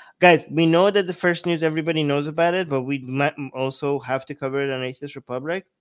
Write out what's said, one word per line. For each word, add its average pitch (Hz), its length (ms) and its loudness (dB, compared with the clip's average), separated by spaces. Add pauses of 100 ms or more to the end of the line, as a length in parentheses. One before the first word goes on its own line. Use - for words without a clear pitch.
(220)
guys, 175 280 8
we 156 160 2
know 175 260 6
that 196 160 0
the 180 60 -6
first 170 320 -2
news, 170 180 -2
everybody 156 400 -2
knows 143 240 0
about 170 260 0
it, 180 160 -2
but 135 140 -2
we 139 160 -4
might 135 380 -2
m-, 139 160 -10
also 135 460 -4
have 127 280 -4
to 143 80 -12
cover 139 260 -4
it 139 100 -2
on 131 120 -4
Atheist 131 320 -10
Republic. 143 500 -8 (160)